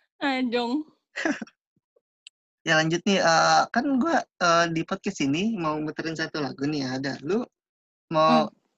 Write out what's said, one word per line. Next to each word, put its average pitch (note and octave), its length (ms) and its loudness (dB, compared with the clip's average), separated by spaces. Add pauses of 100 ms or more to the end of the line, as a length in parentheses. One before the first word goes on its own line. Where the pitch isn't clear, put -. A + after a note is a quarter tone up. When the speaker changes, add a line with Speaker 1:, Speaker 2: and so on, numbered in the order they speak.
(180)
Speaker 1:
Anjong. B3+ 680 -2 (300)
Speaker 2:
<laughs> - 400 -6 (1080)
Ya, D#3+ 120 2
lanjut D#3+ 260 2
nih, G3 160 2
eh, D#3+ 440 4 (100)
kan B3 120 0 (120)
gua, C#4+ 240 0
eh, E3+ 480 2
di E3 160 -2
podcast F#3+ 400 -4
ini F#3+ 320 -2
mau D3+ 240 -4
muterin D#3 320 -6
satu D#3+ 260 -6
lagu C3+ 240 -6
nih, C#3+ 240 -2
ada. C3 320 -6
Lu F3+ 240 -2 (680)
mau D#3 320 4
Speaker 1:
Hmm. - 80 -12 (260)